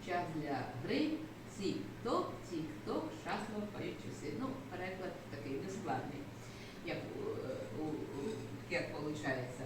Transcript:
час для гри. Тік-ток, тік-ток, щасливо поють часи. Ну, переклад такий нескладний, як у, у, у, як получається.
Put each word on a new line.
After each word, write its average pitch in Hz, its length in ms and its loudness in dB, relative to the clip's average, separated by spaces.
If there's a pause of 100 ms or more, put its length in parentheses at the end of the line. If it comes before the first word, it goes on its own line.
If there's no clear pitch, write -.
час 349 200 4 (100)
для 143 300 2 (180)
гри. 294 260 6 (500)
Тік-ток, - 720 2 (180)
тік-ток, - 540 0 (180)
щасливо 208 520 0
поють 180 300 -2
часи. - 360 -2
Ну, 262 80 2 (220)
переклад 185 420 -2 (200)
такий - 340 -2
нескладний, - 560 0 (640)
як - 120 0 (200)
у, - 40 0 (600)
у, 156 40 2
у, 143 360 0 (480)
як - 240 2
получається. 135 720 0